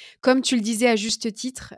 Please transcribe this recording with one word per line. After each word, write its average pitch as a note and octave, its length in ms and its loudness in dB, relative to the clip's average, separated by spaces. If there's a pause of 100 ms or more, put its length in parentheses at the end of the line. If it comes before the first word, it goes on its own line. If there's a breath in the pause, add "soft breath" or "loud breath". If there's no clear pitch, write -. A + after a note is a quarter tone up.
(220 loud breath)
Comme C4 180 4
tu B3 160 0
le A3 60 0
disais A3+ 260 0
à A3+ 80 4
juste G#3+ 380 -4
titre, - 440 -12